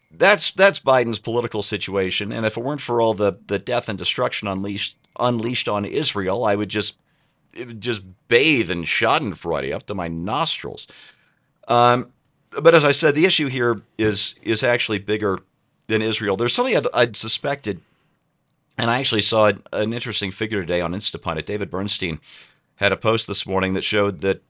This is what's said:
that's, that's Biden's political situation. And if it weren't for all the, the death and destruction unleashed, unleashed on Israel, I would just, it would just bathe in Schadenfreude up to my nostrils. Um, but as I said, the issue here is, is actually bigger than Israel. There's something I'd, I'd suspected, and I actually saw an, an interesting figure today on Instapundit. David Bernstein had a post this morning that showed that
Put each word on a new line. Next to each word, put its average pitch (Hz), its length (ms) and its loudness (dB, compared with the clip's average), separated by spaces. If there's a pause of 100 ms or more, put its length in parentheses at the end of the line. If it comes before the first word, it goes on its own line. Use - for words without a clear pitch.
(120)
that's, 170 400 4
that's 190 280 4
Biden's 123 400 2
political 113 440 -2
situation. 98 680 -2
And 113 140 -4
if 110 120 -2
it 117 60 -6
weren't 139 180 -4
for 120 200 0
all 113 120 4
the, 98 200 2 (140)
the 101 120 -2
death 120 300 -2
and 98 80 -4
destruction 123 500 -4
unleashed, 98 500 -6 (220)
unleashed 123 480 -2
on 104 180 -2
Israel, 104 600 -2
I 104 100 2
would 104 140 -4
just, 104 260 -4 (580)
it 120 140 -14
would 113 140 -16
just 107 200 -4 (260)
bathe 123 440 4
in 87 120 -2
Schadenfreude 85 920 -2
up 95 140 -8
to 101 80 -8
my 87 120 -4
nostrils. 104 800 -6 (800)
Um, 120 440 2 (500)
but 165 120 8
as 151 120 6
I 139 80 4
said, 147 220 2
the 156 100 4
issue 156 220 0
here 120 340 0 (160)
is, 107 440 0
is 113 220 0
actually 120 360 2
bigger 101 400 0 (480)
than 110 140 2
Israel. 107 360 0
There's 120 160 0
something 247 240 0
I'd, 131 160 0
I'd 120 220 2
suspected, 110 680 -4 (960)
and 117 120 -2
I 123 100 0
actually 113 220 0
saw 110 260 4
an, 98 160 0 (100)
an 107 200 -2
interesting 107 380 -6
figure 107 300 -4
today 87 200 0
on 85 120 -2
Instapundit. 82 520 -6
David 101 240 -4
Bernstein 92 500 -4 (580)
had 98 140 2
a 92 60 0
post 113 300 0
this - 180 -4
morning 95 280 0
that 90 100 -2
showed 101 380 0
that 95 280 0